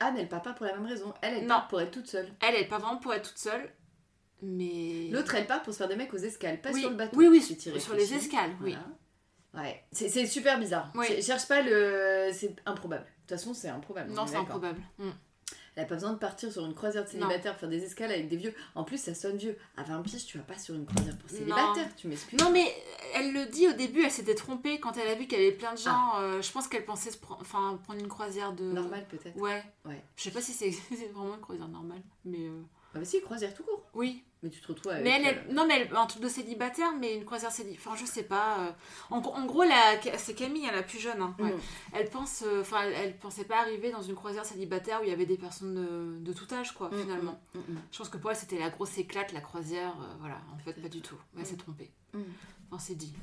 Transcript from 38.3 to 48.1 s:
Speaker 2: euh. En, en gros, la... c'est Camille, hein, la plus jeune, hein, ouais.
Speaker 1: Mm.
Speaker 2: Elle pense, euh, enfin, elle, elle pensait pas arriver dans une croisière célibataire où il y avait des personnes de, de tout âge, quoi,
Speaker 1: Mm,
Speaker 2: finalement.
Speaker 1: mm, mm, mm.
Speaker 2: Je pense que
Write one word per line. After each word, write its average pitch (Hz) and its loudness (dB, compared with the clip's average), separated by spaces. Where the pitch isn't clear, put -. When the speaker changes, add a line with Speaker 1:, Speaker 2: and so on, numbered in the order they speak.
Speaker 2:
euh. 175 -2
En, 240 0
en 262 -2
gros, 277 6
la... 226 10
c'est 214 -6
Camille, 269 -4
hein, 226 0
la 190 0
plus 185 -10
jeune, 220 -4
hein, 185 -2
ouais. 208 2
Speaker 1:
Mm. 175 -4
Speaker 2:
Elle 214 0
pense, 269 -6
euh, 202 2
enfin, 202 0
elle, 196 0
elle 185 -4
pensait 202 -8
pas 220 2
arriver 220 0
dans 226 -4
une 190 -6
croisière 208 -6
célibataire 190 -2
où - 0
il 196 2
y - 2
avait 175 2
des 185 2
personnes 185 -6
de, 170 -4
de 180 -4
tout 185 -12
âge, 247 -6
quoi, 180 -8
Speaker 1:
Mm, 202 -4
Speaker 2:
finalement. 175 -4
Speaker 1:
mm, 180 -10
mm, 170 -10
mm. 160 -6
Speaker 2:
Je - -12
pense 208 -10
que - -10